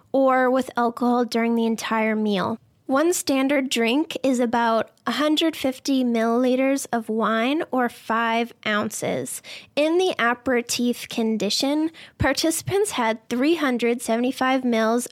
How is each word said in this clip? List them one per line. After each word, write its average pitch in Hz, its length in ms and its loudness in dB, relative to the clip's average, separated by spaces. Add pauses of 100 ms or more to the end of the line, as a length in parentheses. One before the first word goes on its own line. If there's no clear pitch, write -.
(120)
or 262 380 4
with 254 260 0
alcohol 240 500 0
during 233 280 0
the 226 140 2
entire 220 480 0
meal. 214 420 0 (340)
One 311 220 2
standard 269 560 0
drink 247 520 0
is 254 200 2
about 233 500 0 (160)
a 240 40 -2
hundred 302 440 0
fifty 262 480 -2
milliliters 247 880 2
of 233 160 -2
wine, 226 640 0
or 247 160 0
five 226 640 -2 (160)
ounces. 208 720 -4 (360)
In 320 200 2
the 370 220 2
aperitif 240 880 -2
condition, 233 840 -2 (260)
participants 330 720 0
had 226 380 -2
three 277 260 0
hundred 240 460 0
seventy-five 254 640 0
mils 233 460 0